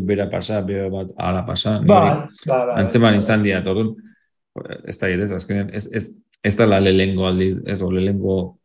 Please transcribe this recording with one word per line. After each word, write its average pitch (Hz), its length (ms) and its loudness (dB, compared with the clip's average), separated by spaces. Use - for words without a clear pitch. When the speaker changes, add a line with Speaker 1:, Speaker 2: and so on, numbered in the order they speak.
Speaker 1:
bera 101 240 0
pasa, 98 320 -4
bera 98 300 -4
bat 95 240 -8
ala 90 300 -2
pasa, 104 320 -2
niri 160 100 2
Speaker 2:
Bai, 175 220 8
bai, 131 200 -2
bai, 123 200 -2
Speaker 1:
antzeman 110 360 4
Speaker 2:
bai, 101 80 4
Speaker 1:
izan 107 160 2
Speaker 2:
bai. 104 80 0
Speaker 1:
dira, 92 160 0
eta 95 80 -2
orduan, 110 240 -2
ez - 180 -12
da, 95 100 -2
ez, 98 220 -2
azkenean, 98 400 -4
ez, 104 160 -8
ez, 107 160 -6
ez 107 120 2
da 113 120 4
la 98 160 4
lehengo 95 440 2
aldiz, 92 340 0
ez, 95 200 -6
o 90 100 -4
lehengo 95 440 0